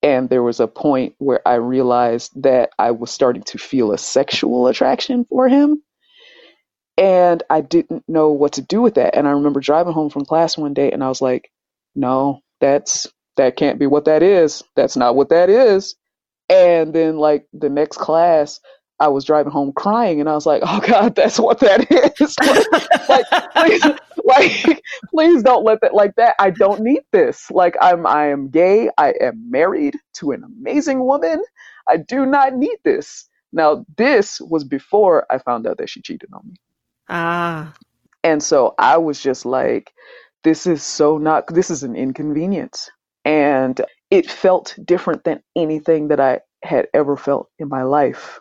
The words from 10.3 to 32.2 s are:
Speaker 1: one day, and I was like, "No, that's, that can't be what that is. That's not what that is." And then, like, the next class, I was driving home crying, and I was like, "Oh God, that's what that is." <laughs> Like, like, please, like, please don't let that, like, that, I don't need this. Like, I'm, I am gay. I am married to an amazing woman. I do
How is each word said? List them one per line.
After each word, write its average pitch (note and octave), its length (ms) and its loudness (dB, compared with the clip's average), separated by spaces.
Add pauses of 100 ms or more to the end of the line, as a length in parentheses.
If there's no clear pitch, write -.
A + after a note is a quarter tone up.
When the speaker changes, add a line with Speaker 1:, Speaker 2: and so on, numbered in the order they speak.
Speaker 1:
one D3 180 -6
day, C#3 160 0
and - 140 -4
I C3 40 -2
was C3 120 -6
like, B2+ 300 -4 (440)
"No, C3+ 460 -2 (200)
that's, C#3 460 0 (300)
that C3 200 0
can't C3+ 220 -2
be C#3+ 80 0
what D3 200 0
that D#3 160 2
is. F3 400 2 (120)
That's C#3+ 220 -2
not A#2+ 200 2
what C3+ 120 2
that F3 220 4
is." G#3 440 2 (540)
And E3+ 460 4
then, D#3+ 240 0
like, D3+ 340 0
the D3 160 -6
next D3 300 -2
class, D#3+ 600 0 (420)
I D3+ 80 2
was C#3 160 -2
driving D3 280 0
home C#3+ 200 -4
crying, G3+ 460 -2
and D3 100 -4
I D#3 60 -2
was D3+ 120 -6
like, D3+ 180 0
"Oh G3 200 -4
God, A3 300 2
that's - 240 0
what - 220 0
that G#3+ 260 4 (340)
is." D4+ 200 0
<laughs> F#4+ 40 2 (640)
Like, - 240 4
like, - 220 -2
please, E4 300 2 (400)
like, - 580 4 (260)
please D#4 340 4
don't A#3 220 4
let A3 160 2
that, - 140 0
like, G3+ 220 2
that, A#3 220 4
I G3 120 4
don't G3 300 0
need B3+ 200 0 (100)
this. D#3+ 400 0
Like, F3 300 2
I'm, F3 260 4
I D3+ 200 2
am C#3 240 -4
gay. F#3 480 2
I C#3+ 220 2
am A#2 300 -6
married C#3+ 440 -2 (220)
to C#3+ 160 -6
an - 120 -10
amazing C4+ 600 -4
woman. D4+ 360 -2 (460)
I D3 80 2
do B3+ 300 -4